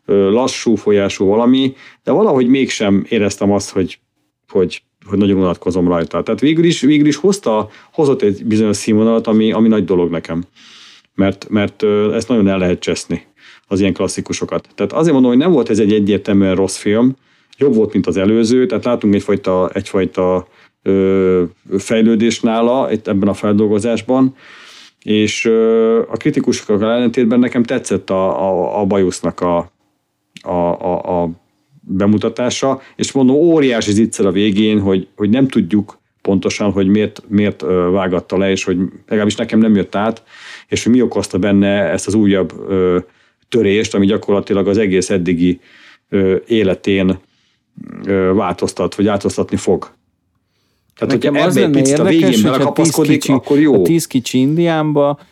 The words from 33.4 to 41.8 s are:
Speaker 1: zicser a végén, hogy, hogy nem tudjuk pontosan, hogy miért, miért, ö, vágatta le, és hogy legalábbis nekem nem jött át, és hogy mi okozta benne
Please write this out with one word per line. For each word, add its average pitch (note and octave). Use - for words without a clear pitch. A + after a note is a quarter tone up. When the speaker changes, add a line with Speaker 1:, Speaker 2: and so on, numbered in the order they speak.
Speaker 1:
zicser G#2+
a G2
végén, G#2
hogy, F#2+
hogy G#2
nem C3
tudjuk G#2
pontosan, G2
hogy F#2+
miért, G#2
miért, G2+
ö, F2+
vágatta F#2
le, G2
és F#2+
hogy F#2
legalábbis G#2+
nekem A2+
nem A2
jött F#2
át, G#2+
és -
hogy G#2+
mi B2
okozta G2+
benne G2+